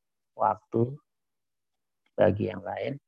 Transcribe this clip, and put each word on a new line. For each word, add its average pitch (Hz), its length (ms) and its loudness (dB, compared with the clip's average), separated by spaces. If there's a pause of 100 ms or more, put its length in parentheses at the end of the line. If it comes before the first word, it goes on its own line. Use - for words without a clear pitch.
(320)
waktu 117 640 -2 (1200)
bagi 101 320 4
yang 95 160 -8
lain. 101 320 -6 (120)